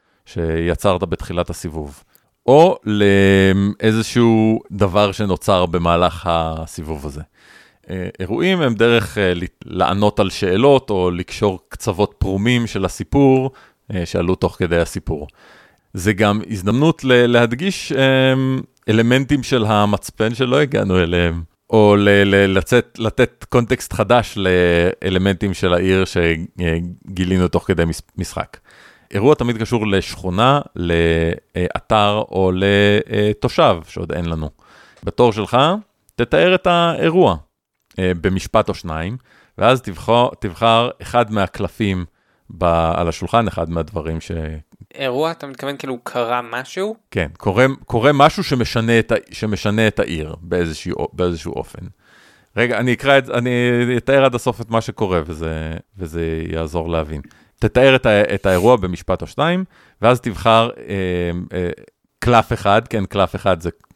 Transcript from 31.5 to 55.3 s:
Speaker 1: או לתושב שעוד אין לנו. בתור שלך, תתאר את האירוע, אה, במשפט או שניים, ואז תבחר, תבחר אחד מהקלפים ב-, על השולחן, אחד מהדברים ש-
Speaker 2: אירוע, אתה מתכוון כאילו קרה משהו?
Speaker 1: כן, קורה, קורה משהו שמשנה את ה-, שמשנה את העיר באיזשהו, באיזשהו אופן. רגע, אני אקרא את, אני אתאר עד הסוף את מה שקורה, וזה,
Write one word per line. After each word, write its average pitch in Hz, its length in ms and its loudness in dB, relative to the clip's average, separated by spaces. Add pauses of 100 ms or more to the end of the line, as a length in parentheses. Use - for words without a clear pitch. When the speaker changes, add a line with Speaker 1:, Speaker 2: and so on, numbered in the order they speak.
Speaker 1:
או 95 220 0
לתושב 104 1200 2 (100)
שעוד 87 240 -10
אין 85 140 -4
לנו. 80 240 -4 (540)
בתור 113 300 2
שלך, 104 240 -2 (580)
תתאר 160 400 2
את 180 120 0
האירוע, 170 680 2 (640)
אה, 92 120 0 (100)
במשפט 95 480 0
או 95 40 -2
שניים, 85 440 -8 (400)
ואז 123 240 2
תבחר, 110 480 0 (100)
תבחר 113 500 0 (120)
אחד 120 300 -2
מהקלפים 98 760 -2 (440)
ב-, 82 160 -4 (300)
על 85 120 -2
השולחן, 107 400 -2
אחד 85 220 -6
מהדברים 80 520 -6
ש- - 100 -14 (640)
Speaker 2:
אירוע, 139 360 -4
אתה 156 160 -14
מתכוון 139 300 -10
כאילו 131 260 -8
קרה 123 380 -4 (100)
משהו? 185 440 -8 (160)
Speaker 1:
כן, 85 160 -4 (100)
קורה, 104 280 0 (200)
קורה 120 280 0
משהו 151 300 2
שמשנה 117 560 0
את 110 120 -2
ה-, 113 40 0 (160)
שמשנה 107 560 -2
את - 120 -2
העיר 78 420 -4
באיזשהו, 87 720 -4
באיזשהו 87 400 -4
אופן. - 320 -12 (720)
רגע, 117 220 0
אני 123 140 0
אקרא 139 240 2
את, 131 120 -2
אני 123 220 -2 (460)
אתאר 135 280 2
עד 123 100 2
הסוף 117 260 -4
את 110 80 -12
מה 113 120 0
שקורה, 92 440 -2
וזה, 80 480 -8 (240)